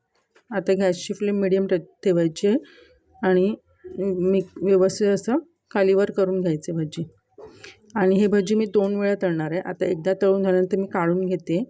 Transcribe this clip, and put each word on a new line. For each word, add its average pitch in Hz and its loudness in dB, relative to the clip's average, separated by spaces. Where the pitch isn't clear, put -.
आता 196 0
गॅसची 190 -2
फ्लेम 202 -2
मीडियम 196 0
ठे-, 185 0
ठेवायची 170 0
आहे 226 2
आणि 185 2
मी 185 0
व्यवस्थित 190 2
असं 202 0
खालीवर 196 2
करून 185 0
घ्यायचे 160 -2
भजी. 165 -6
आणि 190 4
हे 208 4
भजी 202 2
मी 214 2
दोन 202 0
वेळा 202 0
तळणार 160 -2
आहे. 175 -4
आता 180 -6
एकदा 160 -2
तळून 196 2
झाल्यानंतर 185 2
मी 196 -2
काढून 180 0
घेते, 180 -2